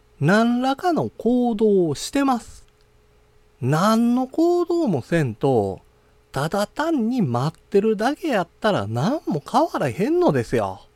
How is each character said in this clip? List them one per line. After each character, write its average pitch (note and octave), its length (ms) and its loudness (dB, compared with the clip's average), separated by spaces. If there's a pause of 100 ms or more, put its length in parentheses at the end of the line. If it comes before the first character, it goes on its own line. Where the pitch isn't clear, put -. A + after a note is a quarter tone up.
(200)
何 A3+ 400 2
ら C4 160 -2
か F4+ 160 0
の D3+ 240 -2
行 A#3+ 380 0
動 G3+ 340 2
を C#3+ 60 -2
し - 160 -10
て C#4 140 0
ま B3+ 160 0
す。 - 220 -20 (1000)
何 A3 500 2
の B3+ 120 0
行 E4+ 400 0
動 E4+ 220 0
も C3+ 120 0
せ E3 240 -2
ん A#2 100 -4
と、 G#2+ 460 0 (520)
た D3 180 -4
だ G#3 160 -2
単 C#4+ 420 -2
に B3 140 -2
待 C3 340 -2
っ - 20 -20
て - 220 0
る A3 160 0
だ A#3 180 -2
け E4 140 -6
や G#3+ 140 0
っ E3 60 -6 (120)
た G#3+ 120 0
ら A2+ 140 -2
何 C#3 400 -2
も F#3+ 240 -4
変 C#4 140 2
わ F4+ 140 -4
ら E3+ 100 -2
へ E3+ 200 -2
ん E4+ 120 0
の E4 120 2
で B2 120 0
す - 120 -4
よ。 G2 260 -4 (140)